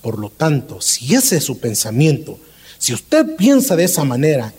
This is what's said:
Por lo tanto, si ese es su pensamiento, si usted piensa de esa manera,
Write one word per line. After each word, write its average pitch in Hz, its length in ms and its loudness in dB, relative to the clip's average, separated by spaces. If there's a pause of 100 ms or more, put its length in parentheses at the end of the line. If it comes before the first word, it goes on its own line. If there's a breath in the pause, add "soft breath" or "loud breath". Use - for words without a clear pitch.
Por 107 180 -8
lo 104 120 -8
tanto, 143 500 -2
si 131 340 -2
ese 254 220 2
es - 80 0
su 123 140 -8
pensamiento, 120 800 0 (400 loud breath)
si - 160 -4
usted 311 420 0
piensa 247 400 4
de 170 80 2
esa 175 200 0
manera, 131 540 0